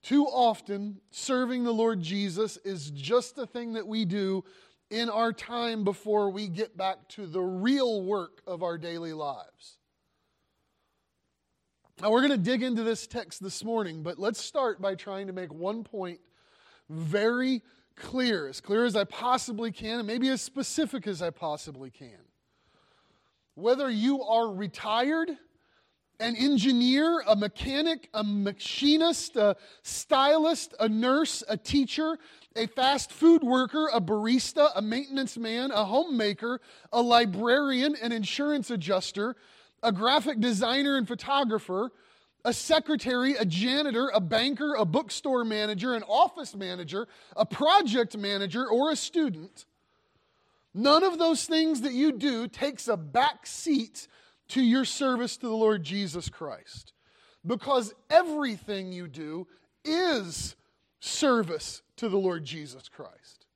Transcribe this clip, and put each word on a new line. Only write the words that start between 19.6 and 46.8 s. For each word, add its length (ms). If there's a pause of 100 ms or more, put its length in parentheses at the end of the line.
can, 280
and 60
maybe 220
as 140
specific 640
as 160
I 80
possibly 600
can. 360 (1300)
Whether 340
you 340
are 300
retired, 800 (880)
an 160
engineer, 880
a 80
mechanic, 800
a 80
machinist, 1120
a 220 (260)
stylist, 960
a 100
nurse, 600
a 80
teacher, 640 (360)
a 140
fast 420
food 320
worker, 500
a 80
barista, 760
a 60
maintenance 540
man, 360
a 120
homemaker, 760 (320)
a 100
librarian, 960
an 120
insurance 580
adjuster, 640 (480)
a 80
graphic 480
designer 580
and 120
photographer, 840 (540)
a 80
secretary, 800
a 100
janitor, 720
a 60
banker, 540
a 100
bookstore 600
manager, 520
an 80
office 500
manager, 540 (280)